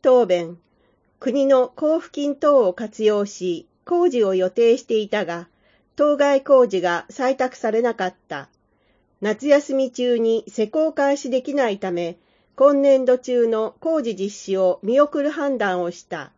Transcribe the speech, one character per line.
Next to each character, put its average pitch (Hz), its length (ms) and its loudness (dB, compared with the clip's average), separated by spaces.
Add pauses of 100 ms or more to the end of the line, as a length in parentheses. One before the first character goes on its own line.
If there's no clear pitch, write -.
答 254 240 4
弁。 175 320 -4 (640)
国 269 240 0
の 254 260 4 (100)
交 320 200 0
付 - 100 -20
金 285 240 -6
等 277 320 2
を 180 60 -2
活 214 320 -8
用 208 200 2
し、 180 420 -8 (180)
工 349 240 0
事 247 160 0
を 190 100 0
予 185 140 0
定 233 280 2
し 240 60 -12
て 226 140 -2
い 208 100 -4
た 208 160 -4
が、 170 240 -10 (480)
当 294 220 2
該 277 260 2
工 254 240 6
事 190 140 -2
が 175 280 -2
採 269 280 -2
択 254 180 -4
さ 220 160 -6
れ 226 100 0
な 233 140 -2
か 185 120 -4
っ 180 80 -10 (120)
た。 143 220 -14 (720)
夏 214 260 -4
休 285 260 2
み 269 180 0
中 247 260 -2
に 226 320 0
施 214 180 -4
工 311 240 -2
開 277 260 0
始 277 120 -10
で 254 120 -2
き 262 120 -10
な 262 160 0
い 202 100 -6
た 185 120 -6
め、 170 260 -6 (400)
今 277 240 4
年 269 240 4
度 254 120 4
中 247 300 0
の 220 320 -2
工 320 220 -2
事 226 160 -6
実 196 120 -6
施 190 280 -6
を 185 260 2
見 233 160 2
送 294 240 2
る 285 60 0
判 285 280 -4
断 190 240 -2
を 175 100 -4
し - 120 -18
た。 151 340 -14